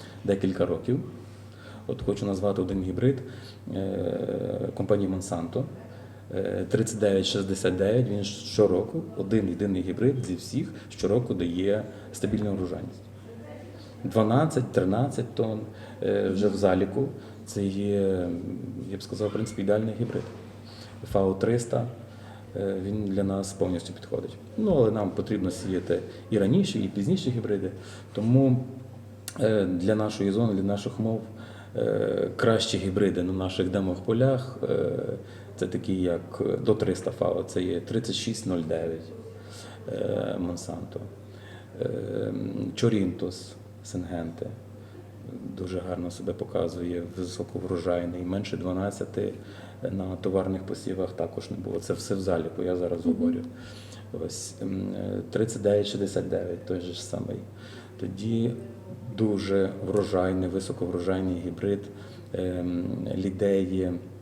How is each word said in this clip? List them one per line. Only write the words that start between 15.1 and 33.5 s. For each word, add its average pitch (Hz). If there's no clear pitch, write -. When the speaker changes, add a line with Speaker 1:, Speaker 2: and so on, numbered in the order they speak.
Speaker 1:
тонн, 110
е, 98
вже 98
в 95
заліку. 95
Це 101
є, 98
я 101
б -
сказав, 104
в 98
принципі, 107
ідеальний 107
гібрид. -
фао 95
триста, 117
е, 98
він 104
для 98
нас 98
повністю 90
підходить. -
Ну, 214
але 113
нам 104
потрібно 95
сіяти 90
і 110
раніше, 131
і 98
пізніше 127
гібриди. 104
Тому, 123
е, 110
для 92
нашої 104
зони, 110
для 95
наших 101
умов, 113
е, 107
кращі 110
гібриди 92
на 92
наших 92